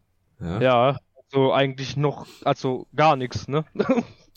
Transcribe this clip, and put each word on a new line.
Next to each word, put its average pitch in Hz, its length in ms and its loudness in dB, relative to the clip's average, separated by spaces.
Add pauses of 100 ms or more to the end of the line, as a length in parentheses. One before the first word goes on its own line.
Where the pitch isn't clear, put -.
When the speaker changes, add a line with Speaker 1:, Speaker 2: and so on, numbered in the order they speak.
(420)
Speaker 1:
Ja. 87 200 -4
Speaker 2:
Ja, 127 360 4 (340)
also 135 220 2
eigentlich 135 440 -2
noch, 143 280 -2 (180)
also 135 520 -2
gar 151 200 4
nix, 127 320 -8
ne? 151 180 -2 (100)
<laughs> 233 280 0 (340)